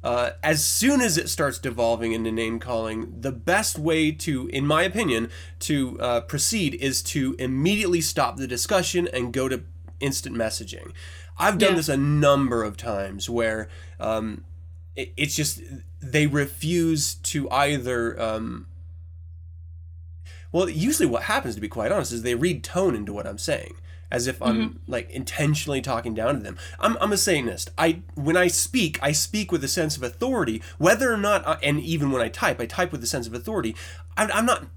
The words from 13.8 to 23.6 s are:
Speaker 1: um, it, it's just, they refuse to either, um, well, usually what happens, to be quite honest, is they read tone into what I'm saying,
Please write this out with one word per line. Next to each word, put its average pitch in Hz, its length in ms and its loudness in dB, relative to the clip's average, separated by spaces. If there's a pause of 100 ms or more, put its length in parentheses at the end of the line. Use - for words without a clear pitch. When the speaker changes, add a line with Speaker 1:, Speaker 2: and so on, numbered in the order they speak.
Speaker 1:
um, 110 460 -2 (500)
it, 131 220 -8
it's 143 180 0
just, 147 260 -2 (400)
they 147 240 4
refuse 151 880 2
to - 360 -2
either, 127 680 2
um, 113 460 -4 (1900)
well, 175 180 4
usually 175 380 4
what 117 160 2
happens, - 320 0
to 104 60 -6
be 107 60 -4
quite 113 240 0
honest, 190 200 2
is 117 100 -4
they 120 140 2
read 147 280 2
tone 180 320 2
into 104 180 -4
what 104 140 -6
I'm 101 100 -8
saying, - 380 -2 (340)